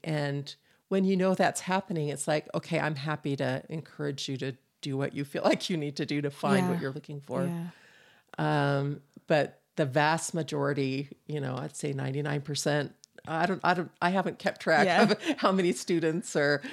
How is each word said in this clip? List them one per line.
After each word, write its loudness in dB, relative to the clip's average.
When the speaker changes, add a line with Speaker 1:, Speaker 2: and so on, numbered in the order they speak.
Speaker 1:
And -2
when 4
you 4
know 4
that's 2
happening, 0
it's -4
like, 0
"Okay, -2
I'm 0
happy -2
to 0
encourage -6
you -4
to -4
do -4
what -2
you -4
feel -4
<laughs> 0
like -2
you 0
need -6
to -4
do -2
to -4
find 0
what 0
Speaker 2:
Yeah. -4
Speaker 1:
you're -6
looking -12
for." -4
Speaker 2:
Yeah. -4
Speaker 1:
Um, -4
but 2
the 2
vast 2
majority, -2
you -4
know, -4
I'd -8
say -4
ninety-nine -2
percent, 0
I 2
don't, -2
I 4
don't, -2
I 4
haven't 0
kept -2
track 6
Speaker 2:
Yeah. 6
Speaker 1:
of 4
<laughs> 0
how 4
many 4
students 0
or 4